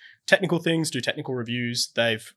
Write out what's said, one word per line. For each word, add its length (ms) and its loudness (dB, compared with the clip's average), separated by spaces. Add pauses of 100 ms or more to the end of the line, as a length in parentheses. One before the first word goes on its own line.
(260)
technical 320 4
things, 320 0
do 100 -4
technical 340 -4
reviews. 600 -4
They've 420 0